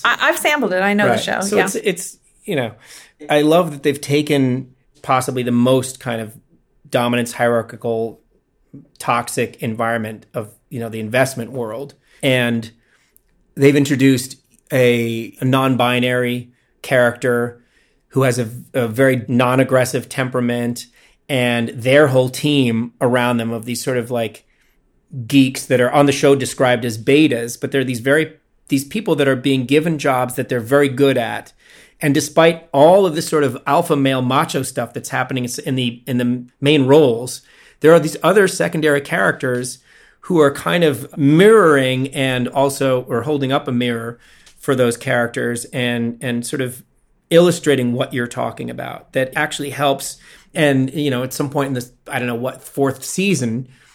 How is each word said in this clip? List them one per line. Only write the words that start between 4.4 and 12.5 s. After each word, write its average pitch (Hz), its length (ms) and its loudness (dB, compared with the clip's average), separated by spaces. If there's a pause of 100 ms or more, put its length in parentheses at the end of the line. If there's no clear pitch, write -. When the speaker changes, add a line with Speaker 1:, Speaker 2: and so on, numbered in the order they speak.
Speaker 2:
possibly 127 400 -2
the 120 100 -2
most 127 480 2
kind 113 220 -6
of 110 140 -14 (540)
dominance, 120 440 -2
hierarchical, 113 880 -4 (800)
toxic 120 640 -4
environment 113 680 -4
of, 107 200 -10 (160)
you 127 100 -10
know, 113 100 -8
the 110 100 -10
investment 117 520 -2
world. 127 420 -10 (280)
And 120 480 0 (880)